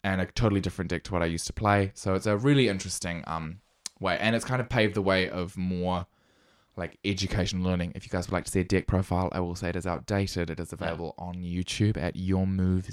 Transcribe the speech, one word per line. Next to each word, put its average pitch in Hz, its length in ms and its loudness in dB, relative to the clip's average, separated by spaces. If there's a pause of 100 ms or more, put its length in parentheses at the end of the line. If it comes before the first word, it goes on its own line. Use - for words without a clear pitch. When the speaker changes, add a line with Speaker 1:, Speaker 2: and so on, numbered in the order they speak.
Speaker 1:
and 95 180 0
a 90 60 0
totally 101 340 2
different 87 280 -4
deck 85 160 -2
to - 80 -6
what 87 80 2
I 85 40 2
used 82 220 -2
to - 60 -8
play. 101 400 2
So 98 220 -2
it's 95 100 0
a 104 120 2
really 131 320 6
interesting, 92 580 -4
um, 82 320 -6 (400)
way. 92 200 0
And 110 140 2
it's 113 120 0
kind 127 160 0
of 117 80 -4
paved 107 260 4
the 104 60 2
way 95 280 4
of 90 280 -6
more, 90 480 -2 (720)
like, 87 260 -8
education 95 600 0
learning. 90 320 0
If - 100 -12
you - 60 -18
guys 90 160 -2
would - 60 -4
like 87 120 0
to - 60 -10
see 95 100 2
a - 20 2
deck 92 240 2
profile, 90 460 2
I 90 80 -2
will 87 140 -4
say 90 140 -4
it 87 60 -4
is 87 100 -4
outdated. 92 640 -2
It 82 100 -6
is 82 120 -8
Speaker 2:
Yeah. 80 140 -12
Speaker 1:
available 82 320 -6
on 87 180 -8
YouTube 90 600 0
at 85 180 -2
Your 95 320 2
Move 92 460 2